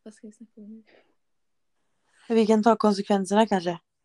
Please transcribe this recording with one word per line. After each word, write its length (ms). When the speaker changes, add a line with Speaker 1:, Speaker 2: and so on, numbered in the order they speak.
Speaker 1:
vad 120
ska 120
jag 80
snacka 260
om 140
nu? 80
Speaker 2:
Vi 180
kan 160
ta 140
konsekvenserna 680
kanske. 320